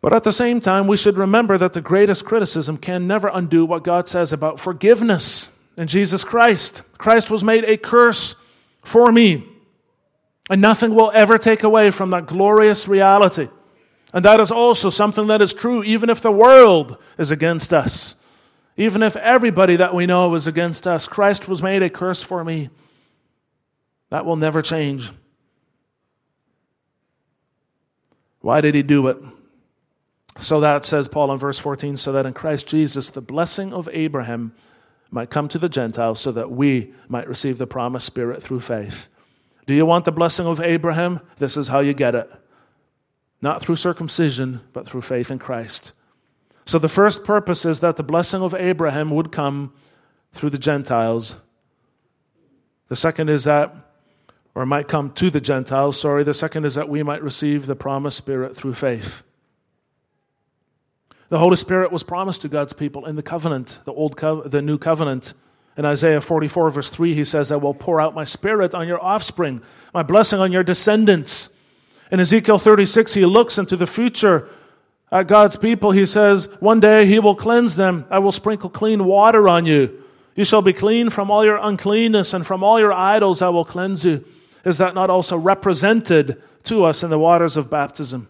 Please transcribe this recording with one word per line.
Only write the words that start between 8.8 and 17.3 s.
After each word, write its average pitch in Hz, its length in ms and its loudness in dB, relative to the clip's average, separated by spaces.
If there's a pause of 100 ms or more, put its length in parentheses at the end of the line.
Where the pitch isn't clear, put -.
for 233 300 6
me, 220 340 4 (1040)
and 196 100 2
nothing 220 340 4
will 220 180 4
ever 220 260 6
take 220 240 2
away 214 280 6
from 185 200 -4
that 175 160 -4
glorious 208 640 4
reality. 196 600 4 (640)
And 180 120 -2
that 214 160 8
is 190 100 2
also 233 400 2
something 208 380 0
that 214 120 4
is 202 140 2
true 233 300 -4
even 220 260 0
if 226 100 0
the 220 120 2
world 214 640 8 (200)
is 151 140 -4